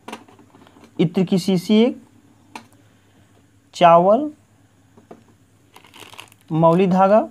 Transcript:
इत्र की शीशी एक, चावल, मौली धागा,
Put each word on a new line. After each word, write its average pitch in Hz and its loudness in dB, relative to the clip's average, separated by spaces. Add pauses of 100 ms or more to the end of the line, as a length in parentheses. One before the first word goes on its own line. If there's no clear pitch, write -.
(1000)
इत्र 170 -4
की 190 -2
शीशी 190 -2
एक, 262 -2 (1800)
चावल, 185 2 (2250)
मौली 165 0
धागा, 190 2 (100)